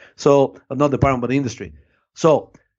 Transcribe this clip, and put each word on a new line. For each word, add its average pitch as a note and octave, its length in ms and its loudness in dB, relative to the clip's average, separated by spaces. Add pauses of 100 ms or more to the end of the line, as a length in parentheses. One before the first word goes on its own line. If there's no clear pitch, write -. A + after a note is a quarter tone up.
(160)
So, C#3 440 2 (120)
uh, - 40 -10
not D3 140 0
department, C3+ 320 -2
but A#2+ 100 -4
industry. A#2+ 420 -6 (420)
So D3+ 360 0 (280)